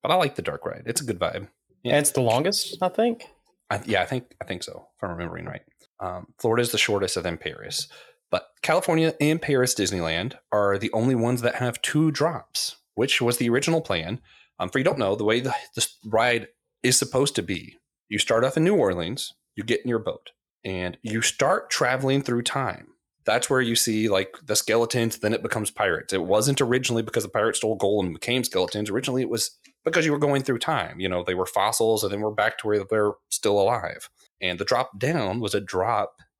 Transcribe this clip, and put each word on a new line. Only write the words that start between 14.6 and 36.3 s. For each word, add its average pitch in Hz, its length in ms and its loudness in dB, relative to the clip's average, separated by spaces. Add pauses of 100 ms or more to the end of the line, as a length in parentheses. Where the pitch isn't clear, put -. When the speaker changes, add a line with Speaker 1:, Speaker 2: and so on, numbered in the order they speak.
Speaker 1:
for - 80 -2
you 131 60 2
don't 165 160 2
know, 101 160 2
the 107 100 -4
way 110 160 4
the, 131 120 -4 (220)
this - 300 -4
ride 113 420 2 (360)
is 127 140 4
supposed 139 380 0
to 104 80 2
be, 85 340 -8 (320)
you 104 100 -2
start 113 240 4
off 135 140 0
in 160 60 4
New 196 120 4
Orleans, 95 580 0 (220)
you 104 80 -10
get 113 180 0
in - 80 -4
your 117 100 0
boat, - 320 -8 (320)
and 92 380 -6
you 113 200 -4
start 160 480 0
traveling 135 520 0
through 120 220 -2
time. 127 440 -4 (380)
That's 113 240 2
where 131 120 4
you 117 140 0
see, 110 340 2
like, 98 340 0
the 107 120 -2
skeletons, 113 640 2
then 107 140 0
it - 100 -2
becomes 107 260 -4
pirates. 90 440 -2
It 92 100 0
wasn't 110 380 2
originally 123 420 0
because 110 200 -2
the 107 60 -10
pirates 110 300 0
stole 110 160 0
gold 101 300 2
and 87 80 -4
became 123 300 0
skeletons. 104 460 -2
Originally, 127 320 -2
it 123 80 -2
was 113 220 -2 (340)
because 165 200 2
you 156 60 2
were 143 60 0
going 143 240 2
through 131 180 0
time. 90 400 -2
You 92 100 -2
know, 90 140 -2
they 90 120 0
were 92 100 0
fossils, 110 580 2
and 98 80 -2
then 101 100 -4
we're 107 100 -2
back 107 280 0
to - 80 -6
where 104 160 2
they're 104 280 2 (180)
still 101 320 2
alive. 98 480 -2 (320)
And 90 160 -2
the 92 80 -4
drop 127 320 0
down 120 420 -2
was 110 140 -4
a 101 80 0
drop 98 540 -2 (240)